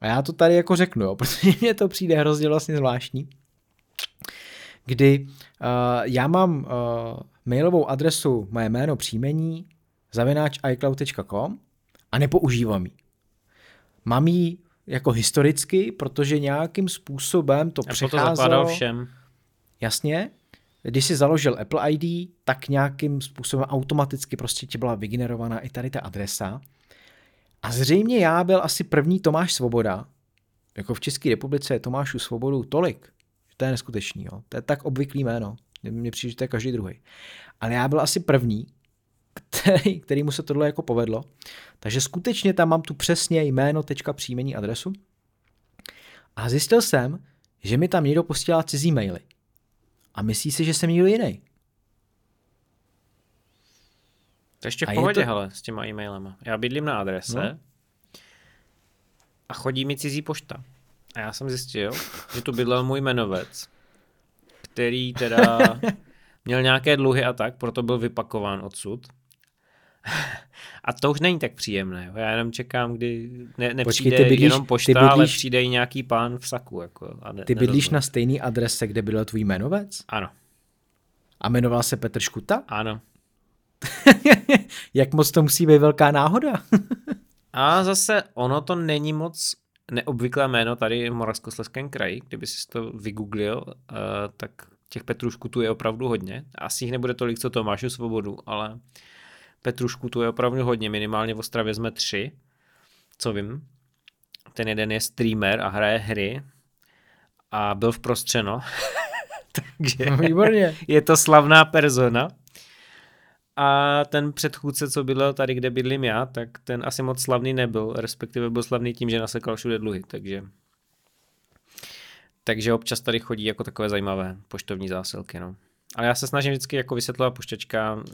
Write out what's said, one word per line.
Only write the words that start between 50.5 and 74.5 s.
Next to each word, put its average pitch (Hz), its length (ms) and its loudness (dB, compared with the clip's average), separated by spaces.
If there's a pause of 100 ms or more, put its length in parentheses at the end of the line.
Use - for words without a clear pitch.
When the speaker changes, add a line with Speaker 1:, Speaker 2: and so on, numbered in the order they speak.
Speaker 1:
si, 160 140 -2
že 160 80 0
jsem 165 160 0
někdo 170 160 4
jiný. 190 360 0 (3250)
Speaker 2:
To - 80 -8
ještě - 180 -4
v 107 40 -4
Speaker 1:
A - 20 -4
je 104 40 -2
Speaker 2:
pohodě, 202 260 2
Speaker 1:
to 131 40 2
Speaker 2:
hele, 101 280 -4
s - 80 -18
těma 113 240 -10
e-mailama. 101 600 -12
Já 110 120 -4
bydlím 127 280 -4
na 131 140 -2
adrese 95 380 -6
Speaker 1:
No. 131 220 -6 (1900)
Speaker 2:
a - 40 -10
chodí 131 320 -4
mi 139 120 -4
cizí 143 240 -6
pošta. 147 420 -10 (520)
A 117 40 -10
já 107 140 -8
jsem 135 160 -8
zjistil, 120 420 -6 (440)
že 120 60 -8
tu 139 100 -6
bydlel 123 320 0
můj 135 180 -2
jmenovec, 113 680 -4 (920)
který 123 520 -4
teda 117 460 4 (460)
Speaker 1:
<laughs> - 400 -20
Speaker 2:
měl 127 160 0
nějaké 131 360 4
dluhy 135 260 2
a 123 100 0
tak, 123 240 -4
proto 120 260 -4
byl 120 140 0
vypakován 110 680 -6
odsud. 107 420 -12 (1000)
<laughs> - 760 -10
A 120 100 -4
to 143 180 0
už 143 80 -2
není 170 200 2
tak 120 140 -4
příjemné, 95 520 -6
jo. 92 100 -18
Já 110 160 -2
jenom 117 200 -2
čekám, 120 420 -4
kdy 117 360 -6 (280)
ne-, 120 120 0
Speaker 1:
Počkej, 120 60 -6
Speaker 2:
nepřijde 127 420 2
Speaker 1:
ty 127 60 8
bydlíš, 131 180 6
Speaker 2:
jenom 135 200 6